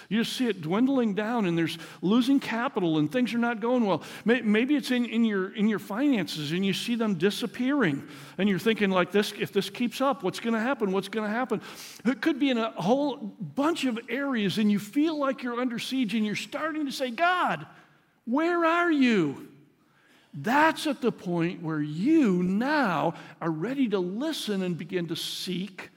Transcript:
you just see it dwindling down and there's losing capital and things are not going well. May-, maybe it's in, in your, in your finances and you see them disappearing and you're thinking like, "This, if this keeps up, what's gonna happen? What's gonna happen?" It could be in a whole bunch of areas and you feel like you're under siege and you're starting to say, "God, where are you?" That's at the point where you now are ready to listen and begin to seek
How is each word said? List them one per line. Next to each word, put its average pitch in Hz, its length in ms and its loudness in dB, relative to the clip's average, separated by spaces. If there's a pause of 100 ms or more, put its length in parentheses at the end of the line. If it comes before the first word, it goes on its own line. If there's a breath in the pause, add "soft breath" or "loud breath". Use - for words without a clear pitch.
you 208 100 0
just - 180 -2
see 262 80 0
it 190 160 -2
dwindling 226 540 2
down 214 320 0
and 170 100 0
there's 165 220 -2 (240 loud breath)
losing 247 360 4
capital 220 600 0
and 151 120 2
things 247 220 0
are 240 60 0
not 233 200 0
going 240 240 2
well. 185 200 0 (220 loud breath)
May-, 247 160 4
maybe 233 340 4
it's 254 160 -2
in, 247 140 2
in 226 200 2
your, 196 300 0
in 214 120 2
your 214 120 2
finances 196 720 0
and 185 120 0
you 196 80 2
see 226 220 -2
them 220 220 0
disappearing 208 920 0 (300 loud breath)
and 196 100 2
you're 185 120 2
thinking 214 320 2
like, 180 200 2
"This, 208 280 0
if 190 120 -4
this - 200 -2
keeps 240 300 -4
up, 262 200 0
what's 180 180 -2
gonna 226 220 0
happen? 226 300 -2
What's 190 180 -2
gonna 214 200 -4
happen?" 233 300 -2 (460 loud breath)
It 254 160 0
could 311 160 2
be 269 140 2
in 233 80 2
a 226 100 0 (100)
whole 254 380 2
bunch 226 680 -4
of 233 220 -2
areas 233 520 0
and 208 120 4
you 202 60 4
feel 302 400 0
like 269 240 -2
you're 240 180 -4
under 240 200 -2
siege 247 340 -2
and 220 100 2
you're 208 120 0
starting 302 500 -4
to 262 60 -4
say, 254 180 -4
"God, 277 560 0 (600 loud breath)
where 330 380 2
are 339 280 2
you?" 220 580 2 (840 soft breath)
That's 294 540 2
at 285 140 -2
the 233 100 2
point 175 500 -2
where 156 200 -4
you 185 600 2
now 190 720 2 (260 loud breath)
are 165 120 -2
ready 233 380 0
to 196 100 0
listen 208 640 -2
and 175 140 -2
begin 175 300 -4
to 160 80 -4
seek - 800 -8